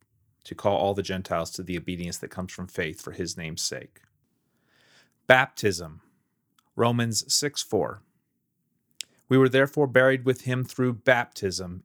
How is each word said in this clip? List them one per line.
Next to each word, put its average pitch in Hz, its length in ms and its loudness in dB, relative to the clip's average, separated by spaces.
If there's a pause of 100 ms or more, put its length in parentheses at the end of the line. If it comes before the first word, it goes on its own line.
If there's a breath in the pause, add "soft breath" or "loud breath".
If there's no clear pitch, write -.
(420)
to - 120 -14
call 101 220 0
all 98 180 2
the 98 80 -4
Gentiles 90 500 -4
to 95 100 -10
the 90 140 -6
obedience 87 420 -8
that - 120 -12
comes 92 220 -10
from 90 140 -12
faith 80 340 -8
for - 120 -14
his 85 240 -8
name's 82 260 -8
sake. - 380 -10 (1300 soft breath)
Baptism, 90 720 2 (720)
Romans 117 580 0
six 143 300 -2
four. 85 400 -2 (1300 soft breath)
We 131 100 6
were 131 100 8
therefore 139 380 2
buried 131 380 4
with 127 180 0
him 127 220 -2
through 127 300 -2
baptism 92 920 0